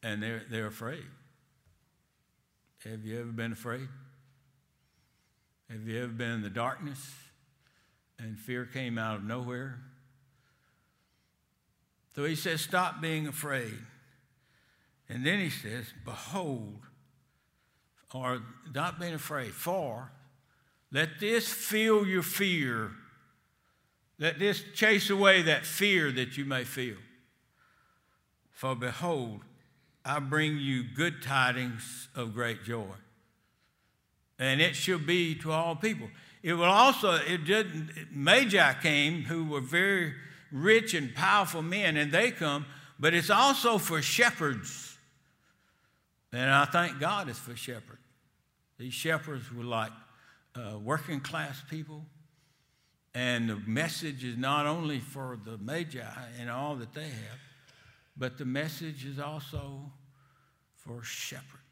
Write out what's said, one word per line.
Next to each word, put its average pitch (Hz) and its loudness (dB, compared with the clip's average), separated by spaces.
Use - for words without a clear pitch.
And 107 -4
they're, 113 -6
they're 110 -4
afraid. 117 -10
Have 110 -10
you 110 -8
ever 120 -8
been 113 -4
afraid? 123 -6
Have 110 -12
you 113 -4
ever 123 -6
been 117 -4
in 117 -2
the 104 -4
darkness 131 -4
and 110 -10
fear 123 -6
came 123 -6
out 110 -2
of 98 -8
nowhere? 123 -8
So 143 -4
he 160 -2
says, 156 -2
"Stop 185 0
being 160 -2
afraid." 131 -4
And 123 -4
then 185 2
he 175 0
says, 113 -8
"Behold," 117 -8
or 127 -2
not 160 -4
being 170 -6
afraid, 139 -6
"for 135 -4
let 156 -2
this 220 0
fill 214 4
your 185 2
fear." 135 0
Let 156 0
this 202 0
chase 220 4
away 196 8
that 156 2
fear 180 4
that 127 -2
you 143 -2
may 131 -2
feel. 120 -6
"For 131 -4
behold, 123 -4
I 143 0
bring 151 2
you 135 0
good 143 -2
tidings 127 0
of 117 -6
great 113 -4
joy. 104 -6
And 131 4
it 165 4
shall 180 0
be 165 2
to 160 -6
all 165 0
people." 160 -4
It 170 0
will 170 4
also, 208 8
it 160 2
didn't, 160 0
Magi 180 8
came 151 2
who 165 -2
were 147 -2
very 170 2
rich 214 6
and 143 -2
powerful 175 4
men, 175 2
and 147 2
they 214 4
come, 147 -2
but 165 4
it's 170 4
also 240 6
for 160 0
shepherds. 143 0
And 127 0
I 139 8
thank 170 2
God 180 0
it's 120 -10
for 120 -12
shepherds. - -12
These 123 -10
shepherds 151 -4
were 120 -8
like, 113 -2
uh, 107 -10
working 139 -2
class 143 -8
people, 156 -12
and 123 0
the 107 -2
message 135 -4
is 123 -6
not 143 0
only 151 -2
for 127 -10
the 110 -12
Magi 127 -8
and 120 -8
all 139 -4
that 117 -12
they 156 -10
have, 113 -12
but 127 -6
the 147 -8
message 151 -4
is 139 -10
also 143 -10
for 117 -14
shepherds. - -12